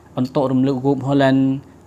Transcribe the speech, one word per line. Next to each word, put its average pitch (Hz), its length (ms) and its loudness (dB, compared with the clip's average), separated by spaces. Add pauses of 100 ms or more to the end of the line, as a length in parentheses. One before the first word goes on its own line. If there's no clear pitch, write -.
(140)
untuk 131 400 -2
rumlek 131 240 2
gup 131 240 0
holan 135 640 0 (220)